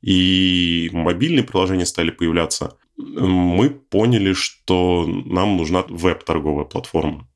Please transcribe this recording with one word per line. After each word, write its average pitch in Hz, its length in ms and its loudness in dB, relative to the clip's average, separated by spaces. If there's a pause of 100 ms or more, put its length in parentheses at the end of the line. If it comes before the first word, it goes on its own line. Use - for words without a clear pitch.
и 90 920 2
мобильные 92 500 0
приложения 92 400 0
стали 82 260 -2
появляться, 82 680 -2 (180)
мы 92 760 0
поняли, 104 600 0
что 90 760 0
нам 92 500 -2
нужна 85 320 0
веб-торговая 78 760 -2
платформа - 720 -4